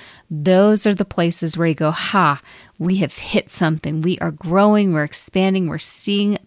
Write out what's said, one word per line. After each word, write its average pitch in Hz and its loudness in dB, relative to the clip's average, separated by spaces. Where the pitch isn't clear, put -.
those 185 4
are 208 2
the 196 -2
places 170 -2
where 165 0
you 160 2
go, 156 0
"Ha, 156 0
we 185 0
have 185 -2
hit - -4
something. 160 -2
We 175 -2
are 165 -4
growing, 196 2
we're 151 0
expanding, 190 -2
we're 151 -6
seeing 202 0